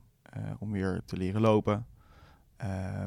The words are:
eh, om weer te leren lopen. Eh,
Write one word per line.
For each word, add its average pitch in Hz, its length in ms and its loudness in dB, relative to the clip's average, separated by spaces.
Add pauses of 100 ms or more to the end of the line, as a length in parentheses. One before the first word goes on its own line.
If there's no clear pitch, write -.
(220)
eh, 104 220 -10 (160)
om 104 120 -6
weer 95 340 0
te - 120 -8
leren 95 240 0
lopen. 107 440 4 (680)
Eh, 95 520 -4